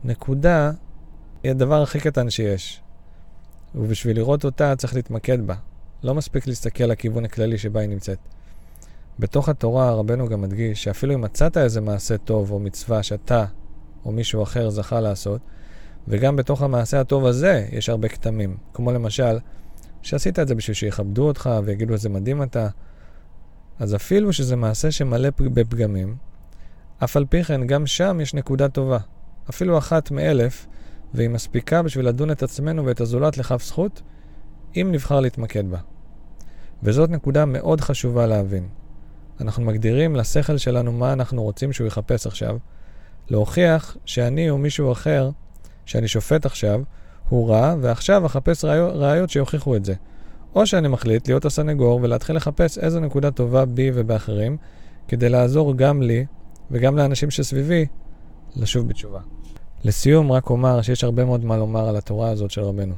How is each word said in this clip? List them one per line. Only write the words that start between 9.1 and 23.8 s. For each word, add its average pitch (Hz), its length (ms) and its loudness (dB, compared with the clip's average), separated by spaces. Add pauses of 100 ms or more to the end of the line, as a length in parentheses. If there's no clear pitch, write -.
בתוך - 300 2
התורה 123 440 2
רבנו 117 360 0
גם 107 120 -2
מדגיש 101 440 -2
שאפילו 131 300 0
אם 131 60 -2
מצאת 147 360 4
איזה 117 240 2
מעשה 104 380 -2
טוב 104 320 0
או 101 80 -2
מצווה 107 440 -2
שאתה 110 420 0 (600)
או 107 80 -6
מישהו 110 300 -2
אחר 110 280 0
זכה 107 300 -2
לעשות, 104 400 -2 (680)
וגם 123 280 2
בתוך 135 260 0
המעשה 135 380 2
הטוב 135 260 2
הזה 127 460 4
יש 110 160 -2
הרבה 110 200 0
כתמים, 104 480 -2 (180)
כמו 123 180 0
למשל, 117 460 2 (640)
שעשית 175 360 0
את 151 100 2
זה 127 60 2
בשביל 110 200 -4
שיכבדו 104 520 0
אותך 139 240 0 (140)
ויגידו 110 280 -2
איזה 107 160 -2
מדהים 104 340 -2
אתה, 117 260 -2 (1120)
אז 104 160 -2